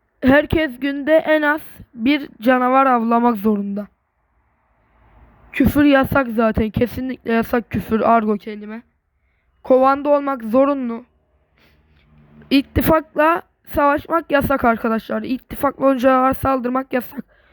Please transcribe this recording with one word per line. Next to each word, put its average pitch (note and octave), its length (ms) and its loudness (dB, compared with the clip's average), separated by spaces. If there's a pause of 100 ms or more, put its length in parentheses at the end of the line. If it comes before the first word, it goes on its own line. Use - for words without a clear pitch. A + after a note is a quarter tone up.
(220)
herkes D4 580 2
günde C#4+ 360 0
en D#4 260 2
az D4+ 180 0 (340)
bir C#4 340 -2 (120)
canavar B3+ 460 2
avlamak A#3 500 2
zorunda. G3+ 500 -4 (1700)
Küfür C#4 320 2
yasak C4+ 440 2
zaten. A3 420 -2
Kesinlikle B3 600 -6
yasak A#3 380 -2
küfür, G#3+ 300 -4
argo G#3+ 360 2
kelime. G#3+ 460 -14 (800)
Kovanda C4+ 460 2
olmak C#4 360 0
zorunlu. B3 600 0 (1500)
İttifakla D#4 920 0 (240)
savaşmak D4+ 640 -2
yasak C4+ 340 0
arkadaşlar. A3 580 -2
İttifak - 600 -6
loncalara C4 520 2
saldırmak C4 580 -4
yasak. - 400 -8 (200)